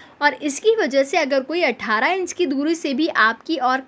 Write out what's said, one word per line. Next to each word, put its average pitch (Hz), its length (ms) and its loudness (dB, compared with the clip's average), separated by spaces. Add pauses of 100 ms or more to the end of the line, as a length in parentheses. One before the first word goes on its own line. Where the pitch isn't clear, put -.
(220)
और 285 120 2
इसकी 302 420 0
वजह 269 280 2
से 339 140 0
अगर 269 240 0
कोई 320 200 -2
अठारह 233 500 0
इंच 370 200 -4
की 349 140 0
दूरी 285 280 0
से 311 200 -4
भी 311 140 0
आपकी 226 520 0
ओर 254 280 0